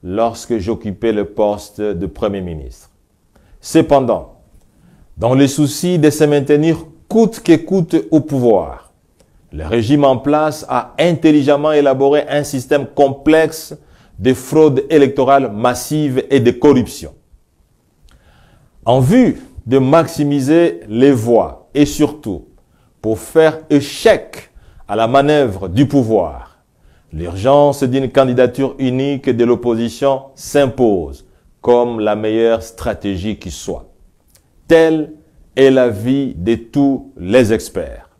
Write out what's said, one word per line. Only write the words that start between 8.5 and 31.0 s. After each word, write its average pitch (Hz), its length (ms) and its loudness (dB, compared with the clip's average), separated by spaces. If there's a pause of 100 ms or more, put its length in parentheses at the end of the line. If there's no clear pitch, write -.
le 76 140 -12
régime 120 400 0
en 131 120 4
place 151 520 -2
a 123 300 -4
intelligemment 151 720 2
élaboré 139 580 2
un 143 140 -2
système 139 420 -4
complexe 156 920 0 (440)
de 123 160 0
fraude 147 560 2
électorale 135 600 2
massive 127 800 -2
et 139 100 4
de 117 120 4
corruption. 123 640 0 (1700)
En 127 140 2
vue 185 420 2 (240)
de 131 140 2
maximiser 147 1080 0
les 123 240 4
voix 113 640 0
et 143 140 2
surtout 143 640 -6 (520)
pour 110 160 -4
faire 160 440 0 (100)
échec - 800 -2 (360)
à 101 80 -6
la 113 120 0
manœuvre 123 600 0
du 117 200 0
pouvoir, 107 720 -2 (540)
l'urgence 123 680 0
d'une 127 280 -2
candidature 127 680 0
unique 135 500 -4
de 117 160 2
l'opposition 120 800 -2 (100)
s'impose 107 880 -2 (360)